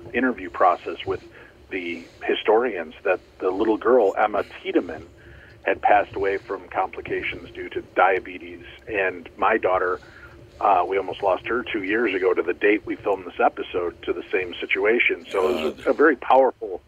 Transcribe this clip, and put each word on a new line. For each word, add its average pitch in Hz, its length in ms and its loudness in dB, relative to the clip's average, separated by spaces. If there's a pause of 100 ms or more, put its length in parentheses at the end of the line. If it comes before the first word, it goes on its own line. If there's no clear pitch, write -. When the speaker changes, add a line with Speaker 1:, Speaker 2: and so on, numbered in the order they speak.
(140)
Speaker 1:
interview 117 340 -2
process 87 560 0
with 92 180 -4 (460)
the 85 340 -8 (220)
historians 104 680 0 (100)
that 92 160 0 (200)
the 92 100 0
little 107 260 2
girl, 110 400 4
Emma 104 260 0 (200)
Tiedemann, 131 420 -2 (580)
had - 200 -2
passed 101 320 4
away 98 240 0
from 92 300 -8
complications 90 800 -6
due 90 180 -12
to 87 140 -8 (120)
diabetes. 87 680 0 (240)
And 92 480 -4
my 104 220 2
daughter, 92 420 0 (640)
uh, 95 260 6
we 98 80 0
almost 92 260 -4
lost 92 240 2
her 120 160 -2
two 110 200 -4
years 104 320 0
ago 92 180 2
to 85 100 0
the 85 120 -2
date 104 320 2
we - 100 -6
filmed 95 300 -4
this - 120 -14
episode 90 680 -2
to - 100 -2
the 85 180 -8
same 90 220 -2
situation. 98 760 0
So 95 200 0
it 82 120 -2
was 76 120 -2
Speaker 2:
God. - 120 -8
Speaker 1:
a, 151 40 2
a - 20 4
very 147 240 4
powerful 117 720 2